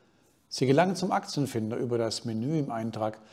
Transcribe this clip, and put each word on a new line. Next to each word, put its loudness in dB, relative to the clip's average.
Sie 0
gelangen 6
zum -2
Aktienfinder -2
über 0
das -2
Menü -2
im -2
Eintrag -4